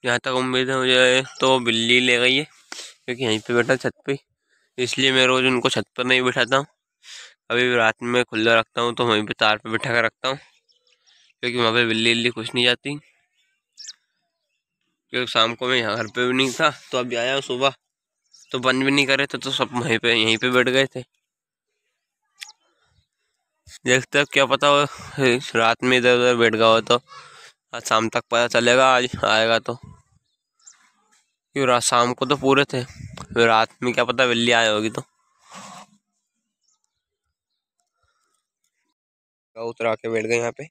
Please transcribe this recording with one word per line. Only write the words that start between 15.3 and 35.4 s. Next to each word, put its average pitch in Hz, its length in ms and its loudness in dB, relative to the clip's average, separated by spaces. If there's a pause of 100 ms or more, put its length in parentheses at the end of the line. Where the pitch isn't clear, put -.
को 123 140 -6
मैं 127 80 0
यहाँ 110 200 -2
घर 113 100 -6
पे 123 200 -2
भी 123 80 0
नहीं 131 180 0
था, 151 180 0 (220)
तो 131 60 -2
अभी 123 180 -4
आया 123 180 -2
हूँ 135 80 -4
सुबह, 131 320 -2 (760)
तो 135 80 -6
बंद 127 240 0
भी 139 60 2
नहीं 139 160 2
करे 135 200 0
थे, 139 120 -10
तो 135 140 -8
सब 127 220 -2
वहीं 120 240 -2
पे, 117 160 0
यहीं 113 240 2
पे 123 120 -2
बैठ 127 180 2
गए 131 180 0
थे। 127 160 -12 (2750)
देखते 127 320 0
हैं, 143 140 2
क्या 139 140 4
पता 135 240 2
वो 143 160 2 (720)
रात 113 280 2
में 127 140 4
इधर 123 180 4
उधर 123 200 2
बैठ 117 180 2
गया 113 120 2
हो, 113 160 6
तो 120 180 0 (760)
आज 117 80 -12
शाम 113 260 0
तक 117 220 -4
पता 120 200 0
चलेगा, 120 380 4
आज 123 200 2 (160)
आएगा 113 360 2
तो। 120 180 -10 (1800)
क्यों, 139 100 -2
रात 120 160 2
शाम 123 300 2
को 131 140 -4
तो 143 100 0
पूरे 135 280 2
थे, 127 180 -6
फिर - 640 -4
रात 113 200 2 (140)
में 123 120 -4
क्या 123 100 0
पता 123 220 0
बिल्ली 120 260 0
आई 117 140 4
होगी। 107 240 0
तो - 120 -8 (4000)